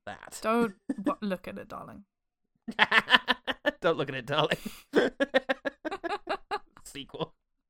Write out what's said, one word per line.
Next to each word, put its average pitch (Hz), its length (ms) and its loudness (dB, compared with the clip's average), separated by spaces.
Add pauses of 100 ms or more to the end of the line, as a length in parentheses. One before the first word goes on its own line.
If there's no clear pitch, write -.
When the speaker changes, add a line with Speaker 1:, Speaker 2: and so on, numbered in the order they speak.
Speaker 1:
that. - 380 -14
Speaker 2:
Don't 226 320 2 (140)
Speaker 1:
<laughs> 220 140 -6
Speaker 2:
wa-, 285 180 0
look 190 260 -4
at 196 100 -10
it, - 100 -12
darling. - 360 -14 (720)
Speaker 1:
<laughs> - 0 - (1040)
Don't 165 160 4
look 139 120 -2
at 135 60 -6
it, 131 120 -10
darling. 151 300 2 (360)
<laughs> 247 180 4 (1700)
Sequel. - 500 -10 (360)